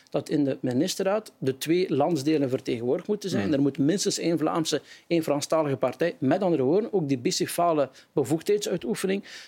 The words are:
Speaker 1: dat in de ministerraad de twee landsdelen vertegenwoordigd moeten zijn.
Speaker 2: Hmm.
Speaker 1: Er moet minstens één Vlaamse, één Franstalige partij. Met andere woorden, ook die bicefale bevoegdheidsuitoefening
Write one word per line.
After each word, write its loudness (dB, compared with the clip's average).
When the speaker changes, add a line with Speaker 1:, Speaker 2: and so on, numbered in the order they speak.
Speaker 1:
dat -4
in 2
de 0
ministerraad 0
de -2
twee 0
landsdelen 2
vertegenwoordigd -2
moeten -4
zijn. 0
Speaker 2:
Hmm. 0
Speaker 1:
Er 2
moet 2
minstens 0
één 0
Vlaamse, -2
één 0
Franstalige 0
partij. 0
Met 2
andere 2
woorden, 2
ook 0
die 0
bicefale 0
bevoegdheidsuitoefening -2